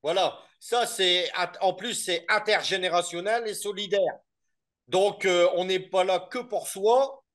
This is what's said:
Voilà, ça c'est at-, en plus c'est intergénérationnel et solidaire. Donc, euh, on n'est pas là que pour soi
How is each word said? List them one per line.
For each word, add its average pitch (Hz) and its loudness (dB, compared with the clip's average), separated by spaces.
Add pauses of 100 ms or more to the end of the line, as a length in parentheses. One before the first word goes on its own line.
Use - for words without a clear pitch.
Voilà, 165 0 (220)
ça 233 0
c'est 180 0
at-, 175 -4
en 185 2
plus 196 -8
c'est 170 -4
intergénérationnel 190 0
et 208 -6
solidaire. 196 -2 (720)
Donc, 196 0
euh, 175 4
on 180 0
n'est 185 -2
pas 185 0
là 185 0
que 247 -6
pour 220 -6
soi 240 2 (120)